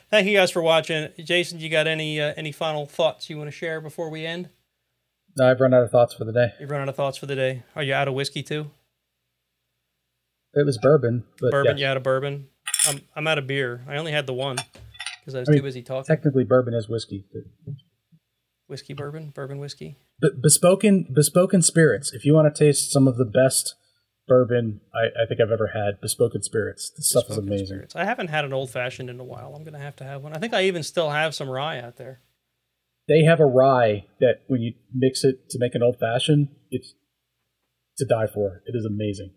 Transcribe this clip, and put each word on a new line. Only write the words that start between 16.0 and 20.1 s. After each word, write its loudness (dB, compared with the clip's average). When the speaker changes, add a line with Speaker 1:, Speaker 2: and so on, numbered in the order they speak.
Speaker 2:
technically, 2
bourbon 2
is -4
whiskey, -8
but -12
Speaker 1:
Whiskey -14
bourbon? -12
Bourbon -12
whiskey? -14